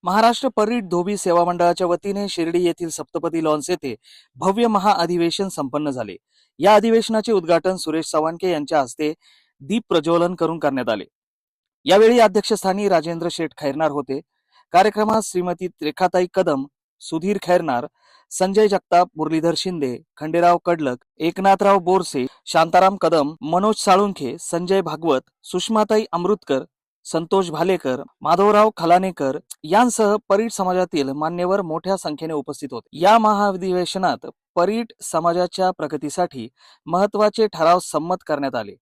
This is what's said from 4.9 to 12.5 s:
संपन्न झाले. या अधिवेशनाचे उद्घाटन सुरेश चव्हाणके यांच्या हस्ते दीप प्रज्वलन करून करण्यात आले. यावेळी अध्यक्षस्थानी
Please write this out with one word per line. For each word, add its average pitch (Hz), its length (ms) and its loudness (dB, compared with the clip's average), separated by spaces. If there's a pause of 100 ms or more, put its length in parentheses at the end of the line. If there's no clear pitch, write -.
संपन्न 147 420 -6
झाले. 113 260 -8 (440)
या 196 160 6
अधिवेशनाचे 226 560 2
उद्घाटन 175 440 0
सुरेश 160 360 -6
चव्हाणके 165 400 -2
यांच्या 151 300 0
हस्ते 151 320 -4 (480)
दीप 190 280 -4
प्रज्वलन 170 460 2
करून 165 240 -2
करण्यात 135 300 -2
आले. 104 160 -2 (800)
यावेळी 220 340 6
अध्यक्षस्थानी 202 720 2